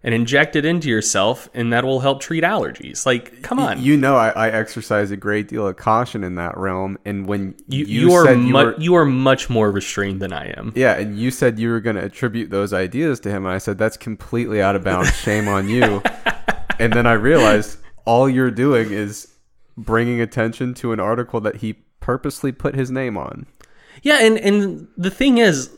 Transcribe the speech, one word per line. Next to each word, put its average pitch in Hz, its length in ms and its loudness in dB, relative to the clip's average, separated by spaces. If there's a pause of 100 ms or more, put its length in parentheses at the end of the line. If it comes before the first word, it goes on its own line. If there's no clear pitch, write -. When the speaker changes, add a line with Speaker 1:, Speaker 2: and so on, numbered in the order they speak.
Speaker 1:
and 120 120 -2
inject 139 400 0
it 143 80 2
into 160 240 0
yourself, 107 640 0
and 117 200 -2
that 120 100 0
will 131 160 0
help 139 220 0
treat 160 240 -2
allergies." 165 600 -4
Like, 123 380 -2
come 247 140 -4
Speaker 2:
y-, 151 140 0
Speaker 1:
on. 127 120 -6
Speaker 2:
you 147 140 6
know, 135 180 4
I, 113 140 4
I 110 220 0
exercise 107 600 -2
a 101 60 -8
great 104 320 -4
deal 110 180 -4
of 92 80 -6
caution 113 480 0
in 90 120 -6
that 87 220 -6
realm, 95 460 -4
and 101 240 -6
when 98 280 -4 (120)
Speaker 1:
You, 139 160 -2
Speaker 2:
you 113 180 -2
Speaker 1:
you 175 120 8
are 175 120 8
Speaker 2:
said 131 120 8
you 123 160 2
Speaker 1:
mu-, - 0 -
Speaker 2:
were 139 260 4
Speaker 1:
you 175 160 2
are 165 100 6
much 131 440 2
more 110 220 2
restrained 98 500 -4
than 92 100 -6
I 73 200 -10
am. 110 240 -10
Speaker 2:
Yeah, 127 180 4
and 104 260 -4
you 123 100 0
said 120 300 0
you 117 120 0
were 117 100 0
gonna 104 220 -2
attribute 107 480 -6
those 98 200 -2
ideas 113 500 -2
to 104 80 -6
him, 98 160 -4
and 92 80 -2
I 95 40 -4
said, 98 200 -4
"That's 110 200 -2
completely 110 640 -4
out 98 160 2
of 92 80 -4
bounds. 95 280 2
Shame 104 360 -2
on 98 180 0
you." 107 400 0
Speaker 1:
<laughs> - 40 0 (680)
Speaker 2:
And 113 140 2
then 120 120 2
I 117 80 6
realized 107 680 4 (260)
all 123 240 4
you're 127 220 2
doing 113 400 2
is 101 360 -6 (480)
bringing 117 440 0
attention 117 540 -2
to 123 180 -6
an 107 80 -2
article 113 400 -2
that 104 180 -4
he 110 140 -6 (300)
purposely 135 500 -4
put 139 240 -4
his 131 160 -4
name 127 260 -4
on. - 280 -12 (580)
Speaker 1:
Yeah, 285 160 4
and, 220 180 6
and 196 500 0 (100)
the 180 120 -2
thing 262 280 2
is 165 400 2